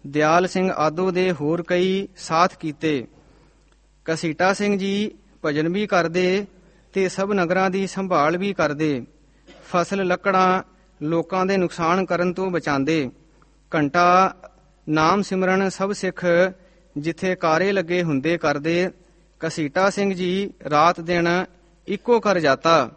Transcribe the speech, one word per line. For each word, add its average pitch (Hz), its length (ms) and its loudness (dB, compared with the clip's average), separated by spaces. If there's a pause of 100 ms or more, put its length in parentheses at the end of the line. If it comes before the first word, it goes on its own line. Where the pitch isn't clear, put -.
ਦਿਆਲ 156 400 2
ਸਿੰਘ 185 240 -2
ਆਦੋ 160 400 -2
ਦੇ 180 200 0
ਹੋਰ 160 360 -4
ਕਈ 185 400 0 (100)
ਸਾਥ 170 400 0
ਕੀਤੇ। 151 500 -4 (1040)
ਘਸੀਟਾ 175 400 0
ਸਿੰਘ 202 240 -2
ਜੀ 196 340 -4 (340)
ਭਜਨ 156 240 0
ਵੀ 202 180 -2
ਕਰਦੇ 180 580 0 (480)
ਤੇ 190 160 0
ਸਭ 196 240 -4
ਨਗਰਾਂ 185 360 2
ਦੀ 190 180 -2
ਸੰਭਾਲ 175 500 0
ਵੀ 196 160 -4
ਕਰਦੇ। 147 520 -2 (680)
ਫਸਲ, 180 360 -2
ਲੱਕੜਾਂ 185 560 2 (380)
ਲੋਕਾਂ 165 440 -2
ਦੇ 196 120 0
ਨੁਕਸਾਨ 170 480 0
ਕਰਨ 175 280 -2
ਤੋਂ 185 180 -4
ਬਚਾਉਂਦੇ। 147 580 0 (680)
ਘੰਟਾ 175 600 4 (540)
ਨਾਮ 160 320 2
ਸਿਮਰਨ 185 480 0
ਸਭ 196 220 -4
ਸਿੱਖ 185 340 -6 (720)
ਜਿੱਥੇ 165 380 -4
ਕਾਰੇ 175 360 0
ਲੱਗੇ 180 320 0
ਹੁੰਦੇ 156 340 0
ਕਰਦੇ। 165 520 -2 (580)
ਘਸੀਟਾ 165 420 0
ਸਿੰਘ 196 240 -2
ਜੀ 185 400 -4 (160)
ਰਾਤ 165 320 4
ਦਿਨ 175 440 0 (420)
ਇੱਕੋ 220 320 0
ਕਰ 196 200 0
ਜਾਤਾ। 143 580 2